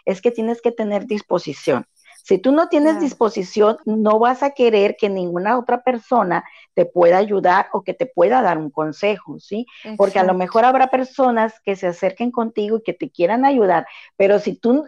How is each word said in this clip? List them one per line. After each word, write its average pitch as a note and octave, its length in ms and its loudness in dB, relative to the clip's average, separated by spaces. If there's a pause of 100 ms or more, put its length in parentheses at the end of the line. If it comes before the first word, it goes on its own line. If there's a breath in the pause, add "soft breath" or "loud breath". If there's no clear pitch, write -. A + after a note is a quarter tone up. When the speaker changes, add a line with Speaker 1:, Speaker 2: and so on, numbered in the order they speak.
Speaker 1:
es F#3 160 -4
que A#3+ 100 0
tienes A#3 300 -6
que A#3 100 -2
tener G#3 360 -6
disposición. E3 800 -4 (380 soft breath)
Si D4 140 0
tú C4+ 140 0
no E4 180 2
tienes D#4 300 2
Speaker 2:
Claro. - 0 -
Speaker 1:
disposición, G#3+ 880 -2
no G#3+ 340 2
vas B3+ 240 0
a C#4+ 80 -2
querer G#3+ 480 2
que G#3 100 0
ninguna F#3+ 480 -4
otra A#3+ 260 -4
persona A3 600 -2 (320 loud breath)
te F3 100 2
pueda F3 320 4
ayudar G3 560 0
o F#3+ 100 -4
que F3+ 120 -8
te - 100 -4
pueda A#3+ 380 2
dar F3 160 0
un D#3 100 -8
consejo, D#3+ 680 -6
¿sí? A3 260 -10 (300 loud breath)
Porque G3+ 240 2
a F#3 40 2
lo F#3 100 2
Speaker 2:
Exacto. - 20 0
Speaker 1:
mejor F#3 300 0
habrá C4 260 4
personas B3 720 -2
que G3 120 -4
se F#3 120 -6
acerquen F#3 440 -4
contigo A3+ 460 -4
y A3 60 -6
que F3 100 -6
te - 160 -10
quieran G#3+ 360 0
ayudar, G3 420 2 (300 loud breath)
pero G3 220 4
si G3+ 160 -6
tú, C4+ 320 0